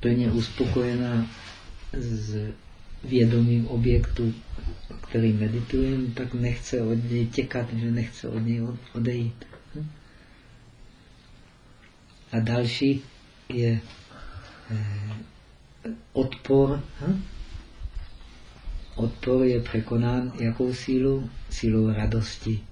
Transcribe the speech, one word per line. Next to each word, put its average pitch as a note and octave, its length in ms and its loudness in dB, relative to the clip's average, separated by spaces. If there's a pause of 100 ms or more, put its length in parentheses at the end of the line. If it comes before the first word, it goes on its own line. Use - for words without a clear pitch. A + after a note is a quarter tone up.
plně A#2+ 300 4
uspokojená B2 960 2 (680)
s G#2+ 600 -4 (520)
vědomím A#2 640 6
objektu, A#2 680 4 (760)
který A2+ 240 4
meditujeme, B2 840 2
tak B2+ 200 -6
nechce B2 480 0
od A#2 280 0
něj A#2 160 2
těkat, B2 480 -2
že A#2 160 0
nechce A#2 380 -2
od A2+ 100 -2
něj A#2 240 0
od-, A#2 320 -8
odejít. A#2 500 -2 (300)
Hm? D3+ 140 -8 (2500)
A A#2 80 0
další A#2+ 600 2 (460)
je, A#2 320 2 (920)
eh, G#2+ 1200 -8 (220)
odpor. C#3 680 2 (180)
Hm? F#3+ 220 0 (1700)
Odpor B2+ 500 2
je B2 160 4
překonán A#2+ 800 0
jakou B2 340 0
sílou? C3+ 560 2 (200)
Sílou A2 420 2
radosti. G#2+ 680 0 (100)